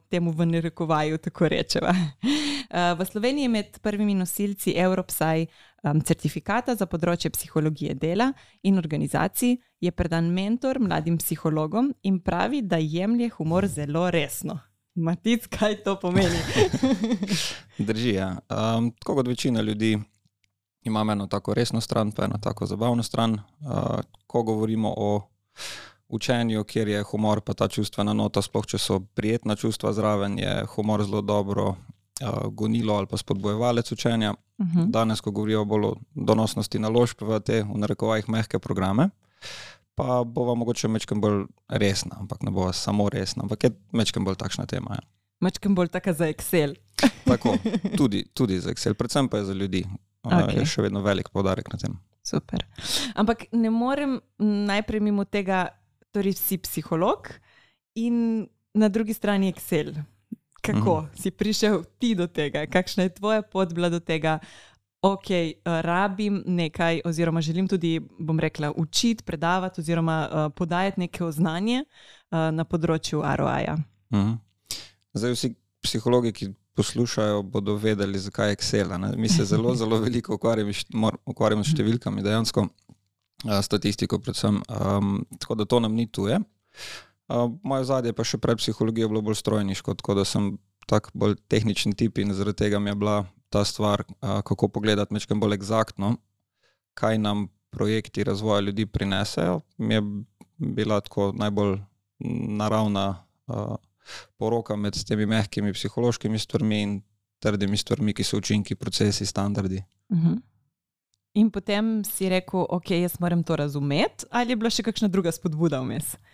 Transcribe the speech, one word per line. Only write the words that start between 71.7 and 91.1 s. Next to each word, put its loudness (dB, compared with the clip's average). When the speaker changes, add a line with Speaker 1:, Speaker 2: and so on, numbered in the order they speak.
Speaker 1:
eh, 0
na 0
področju 0
R 0
O 2
I-ja"? -2
Speaker 2:
Mhm. 2
Zdaj 0
vsi -2
psihologi, 2
ki -8
poslušajo, 0
bodo -2
vedeli, 0
zakaj -2
Excel, 0
a -4
ne. -2
Mi 0
se 4
zelo, 2
Speaker 1:
<laughs> 0
Speaker 2:
zelo 2
veliko 0
ukvarjamo 0
s -6
št-, -8
mor-, 2
ukvarjamo 2
s -2
številkami, 0
dejansko, 2
eh, 0
statistiko 0
predvsem, -2
em, 0
tako -6
da -2
to 4
nam 0
ni 0
tuje. 0
Eh, -4
moje -2
ozadje 0
pa -4
še -2
pred 2
psihologijo 0
je 2
bilo 0
bolj 0
strojniško, 0
tako -2
da 4
sem 0
tak 2